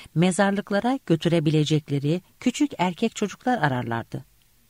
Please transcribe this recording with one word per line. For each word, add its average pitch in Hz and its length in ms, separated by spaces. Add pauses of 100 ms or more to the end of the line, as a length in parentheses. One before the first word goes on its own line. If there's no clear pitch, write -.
(160)
mezarlıklara 202 920
götürebilecekleri 156 1160 (180)
küçük 285 380
erkek 185 380
çocuklar 226 420
ararlardı. 123 680 (440)